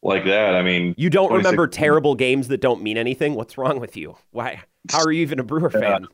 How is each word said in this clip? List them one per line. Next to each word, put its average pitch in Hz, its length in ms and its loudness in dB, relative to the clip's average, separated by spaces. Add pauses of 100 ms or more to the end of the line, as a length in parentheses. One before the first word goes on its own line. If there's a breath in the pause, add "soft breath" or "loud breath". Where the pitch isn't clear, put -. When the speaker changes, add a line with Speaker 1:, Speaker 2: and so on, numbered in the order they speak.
Speaker 1:
like 95 220 0
that. 98 300 2
I 90 80 2
mean, 87 340 0
Speaker 2:
You 165 140 0
don't 190 200 4
remember 175 360 2
Speaker 1:
twenty - 40 -4
sixteen - 120 -4
Speaker 2:
terrible 147 320 4
games 131 320 0
that 135 140 -2
don't 123 200 0
mean 107 160 -4
anything? 131 380 -2
What's 113 220 -8
wrong 135 220 -2
with 120 160 -12
you? 80 220 -14 (140)
Why? 120 300 -8 (280)
How 156 140 0
are 160 80 2
you 165 100 2
even 147 180 -2
a 127 40 -4
Brewer 156 280 -2
Speaker 1:
Yeah. - 80 0
Speaker 2:
fan? 95 340 0